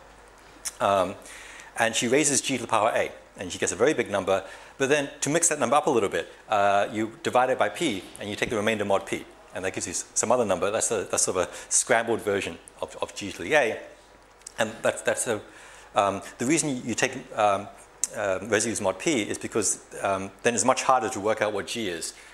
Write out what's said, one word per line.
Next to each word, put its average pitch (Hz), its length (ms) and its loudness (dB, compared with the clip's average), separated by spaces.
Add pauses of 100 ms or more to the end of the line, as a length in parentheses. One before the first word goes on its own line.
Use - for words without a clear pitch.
(800)
Um, 98 340 2 (640)
and 113 160 2
she 120 140 0
raises 143 340 4
G 135 140 -2
to 117 60 -6
the 104 60 -8
power 113 260 2
A, 104 160 0 (280)
and 92 120 -8
she - 80 -8
gets - 140 0
a - 40 -6
very 127 160 4
big 117 180 -2
number. 95 340 0 (340)
But 135 100 2
then 143 220 2 (120)
to 139 80 0
mix - 180 2
that 151 100 0
number 127 180 2
up 147 100 2
a 165 40 4
little 110 180 2
bit, 85 220 -4 (180)
uh, 101 440 4
you 110 200 -4 (100)
divide 123 280 2
it 120 80 0
by 107 100 2
P, 104 340 -4 (180)
and 107 80 -8
you 101 80 -4
take 113 140 -2
the 117 60 -2
remainder 107 280 0
mod 98 220 0
P, - 180 -6 (300)
and 92 100 -6
that 95 80 -2
gives - 140 -6
you 90 60 -6
s-, - 120 -4 (100)
some 110 160 0
other 123 140 4
number. 95 260 2
That's 107 200 0
a, 98 200 0
that's - 140 2
sort 92 140 0
of 87 100 0
a - 40 -14 (180)
scrambled 113 500 2
version 92 380 -2 (220)
of, - 220 -8
of - 120 -4
G 101 180 -8
to - 100 -10
the 101 120 0
A. 123 260 2 (760)
And 110 140 0 (100)
that's, 120 200 0
that's - 240 0
a, 110 140 0 (540)
um, 98 280 2 (160)
the 120 80 -2
reason 143 380 0
you 113 100 -4
take, 131 200 0 (220)
um, 101 320 2 (480)
uh, 101 260 0
residues 110 380 0
mod 95 180 0
P 143 240 2
is 101 140 -4
because, - 480 -2 (180)
um, 98 280 -2 (120)
then 120 120 2
it's 113 100 0
much 127 180 2
harder 127 280 2
to 107 100 -6
work 107 220 0
out 107 100 0
what 98 140 -4
G 113 220 -4
is 82 260 -6 (200)